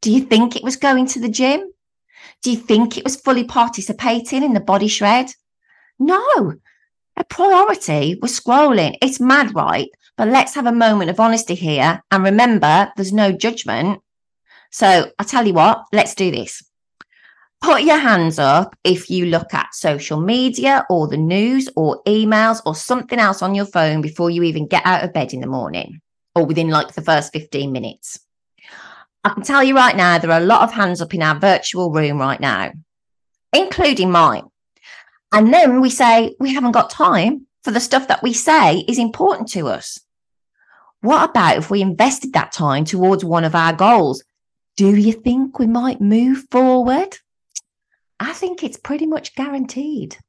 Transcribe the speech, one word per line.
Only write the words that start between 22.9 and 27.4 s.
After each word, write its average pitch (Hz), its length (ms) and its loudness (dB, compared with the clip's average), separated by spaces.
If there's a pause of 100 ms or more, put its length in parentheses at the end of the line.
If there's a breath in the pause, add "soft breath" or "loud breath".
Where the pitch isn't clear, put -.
else 196 240 0
on 185 100 -2
your 202 120 -2
phone 156 360 0
before 156 300 -4
you 170 100 -2
even 160 240 -2
get 170 180 -2
out 180 200 0
of 180 100 -8
bed 143 180 -4
in 127 100 -10
the 127 60 -10
morning 120 540 -10 (320)
or 170 100 2
within, 160 260 -2
like, 156 240 -2
the - 100 -12
first 156 280 -2
fifteen 143 400 -8